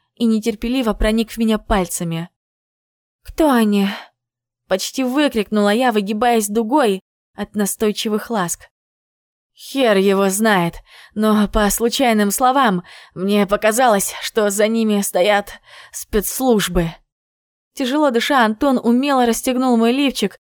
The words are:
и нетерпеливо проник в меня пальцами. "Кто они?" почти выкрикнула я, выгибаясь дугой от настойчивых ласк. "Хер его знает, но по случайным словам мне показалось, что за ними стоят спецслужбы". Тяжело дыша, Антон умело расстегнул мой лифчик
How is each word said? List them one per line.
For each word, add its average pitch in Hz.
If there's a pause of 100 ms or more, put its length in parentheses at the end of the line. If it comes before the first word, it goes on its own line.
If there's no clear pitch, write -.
(160)
и 240
нетерпеливо 226
проник 220
в -
меня 220
пальцами. 175 (920)
"Кто 311
они?" 208 (800)
почти 190
выкрикнула 226
я, 240
выгибаясь 214
дугой 214 (340)
от 202
настойчивых 208
ласк. 190 (880)
"Хер 240
его 196
знает, 190 (400)
но 214
по 214
случайным 226
словам 254 (320)
мне 202
показалось, 214
что 208
за 208
ними 220
стоят 202 (380)
спецслужбы". 190 (840)
Тяжело 277
дыша, 240
Антон 226
умело 254
расстегнул 247
мой 226
лифчик 269 (180)